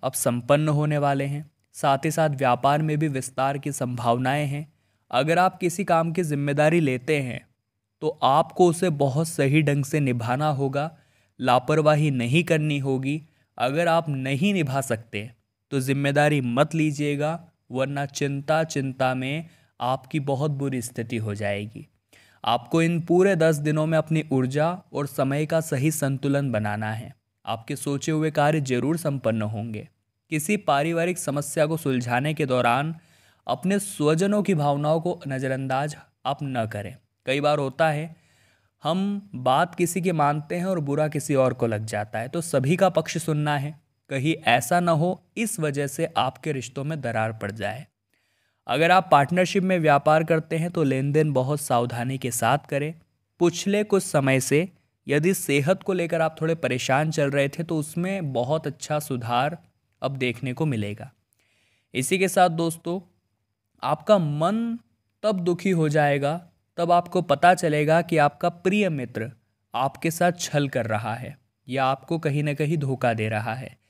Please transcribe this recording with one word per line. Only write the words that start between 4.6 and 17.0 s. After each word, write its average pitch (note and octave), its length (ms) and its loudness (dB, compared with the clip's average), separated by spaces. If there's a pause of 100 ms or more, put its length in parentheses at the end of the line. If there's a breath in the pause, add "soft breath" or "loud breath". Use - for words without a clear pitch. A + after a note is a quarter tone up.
अगर D3+ 280 2
आप F#3 200 2
किसी F3+ 240 -2
काम E3 280 2
की F3 120 0
जिम्मेदारी D3 560 2
लेते C#3 400 0
हैं B2+ 200 -6 (640)
तो D#3 60 -2 (160)
आपको D#3+ 440 4
उसे E3+ 240 2
बहुत C#3+ 360 0
सही D3 340 2
ढंग C#3+ 240 0
से D3+ 140 -2
निभाना B2+ 500 0
होगा, C#3 400 -2 (500 soft breath)
लापरवाही D3 720 4
नहीं B2+ 320 2
करनी D3+ 360 0
होगी। C3+ 420 -2 (360 soft breath)
अगर C#3 300 0
आप E3 220 2
नहीं C#3 440 0
निभा C#3 280 0
सकते A2+ 480 -6 (420)
तो C#3 100 -2
जिम्मेदारी C#3 600 2
मत B2+ 340 0
लीजिएगा, D3 640 -2 (300)